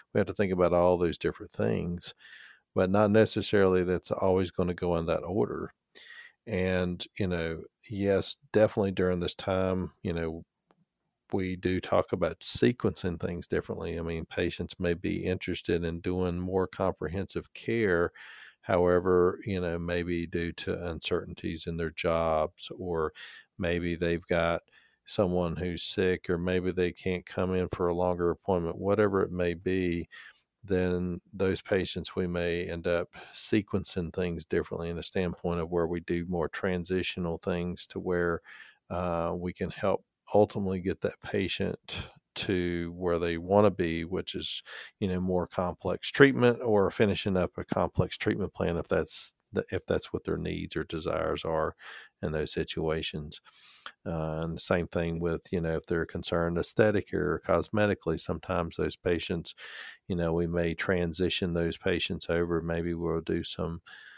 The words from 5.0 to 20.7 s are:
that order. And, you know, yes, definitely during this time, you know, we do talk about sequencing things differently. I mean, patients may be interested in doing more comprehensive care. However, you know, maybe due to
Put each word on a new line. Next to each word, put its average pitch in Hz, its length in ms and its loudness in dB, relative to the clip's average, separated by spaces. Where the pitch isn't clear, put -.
that 82 160 0
order. 107 500 -4
And, 92 600 0
you 98 100 0
know, 82 360 -4
yes, 98 480 2
definitely 104 400 4
during 90 280 2
this 85 160 0
time, 92 560 0
you 87 100 -4
know, 82 320 -4
we 92 240 0
do 92 240 2
talk - 320 0
about 87 280 0
sequencing 95 800 4
things 87 280 -4
differently. 85 520 -4
I 82 40 -4
mean, 82 220 -4
patients - 540 -2
may 87 160 2
be 90 300 -4
interested 90 600 -2
in 85 160 -4
doing 90 380 -2
more 92 280 0
comprehensive 95 880 -2
care. 95 580 2
However, 90 840 4
you 98 160 -2
know, 85 180 -2
maybe 85 480 -2
due 85 260 -4
to 87 340 -4